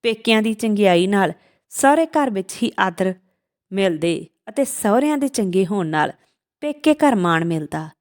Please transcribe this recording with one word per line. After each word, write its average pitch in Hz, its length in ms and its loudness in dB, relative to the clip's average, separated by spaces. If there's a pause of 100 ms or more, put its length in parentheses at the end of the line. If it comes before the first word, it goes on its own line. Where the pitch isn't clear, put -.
ਪੇਕਿਆਂ 220 400 0
ਦੀ 220 120 -2
ਚੰਗਿਆਈ 202 520 2
ਨਾਲ 196 260 0 (360)
ਸਹੁਰੇ 302 380 2
ਘਰ 294 240 0
ਵਿੱਚ 190 320 -6
ਹੀ 196 160 -2
ਆਦਰ 185 360 -2 (580)
ਮਿਲਦੇ 170 540 -2 (220)
ਅਤੇ 262 160 -2
ਸਹੁਰਿਆਂ 262 540 0
ਦੇ 269 100 -2
ਚੰਗੇ 190 380 -2
ਹੋਣ 185 200 -4
ਨਾਲ 156 260 -2 (480)
ਪੇਕੇ 294 340 0
ਘਰ 294 200 2
ਮਾਣ 170 300 2
ਮਿਲਦਾ। 156 440 -6 (120)